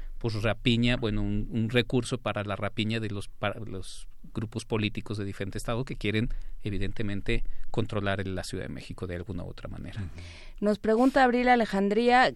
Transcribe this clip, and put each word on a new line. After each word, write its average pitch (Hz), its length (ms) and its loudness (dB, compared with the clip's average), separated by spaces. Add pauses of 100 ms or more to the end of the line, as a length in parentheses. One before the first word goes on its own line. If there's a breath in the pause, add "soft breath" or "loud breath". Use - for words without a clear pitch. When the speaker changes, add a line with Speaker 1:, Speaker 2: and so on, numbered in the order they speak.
(180 soft breath)
Speaker 1:
pues, 107 240 -2
rapiña, 117 560 4
bueno, 104 240 0
un, 104 300 0
un 113 180 0
recurso 123 480 2
para 101 260 -2
la 101 120 -4
rapiña 107 440 -2
de 110 120 -4
los, 98 160 -6
para 107 320 -4
los 104 480 -8 (260)
grupos 107 320 -4
políticos 104 540 -2
de 101 60 -4
diferente 101 340 -6
estado 120 260 -2
que - 120 -8
quieren, 110 320 0 (340 soft breath)
evidentemente, 101 800 0 (260 soft breath)
controlar 101 520 0
el, 95 120 -4
la 90 100 -4
Ciudad - 200 -6
de 64 100 -8
México - 320 -10
de 87 120 -6
alguna 87 260 -8
u 90 60 -10
otra - 200 -10
manera. - 320 -8 (600 loud breath)
Speaker 2:
Nos 202 180 2
pregunta 254 440 4
Abril 247 240 4
Alejandría 226 880 6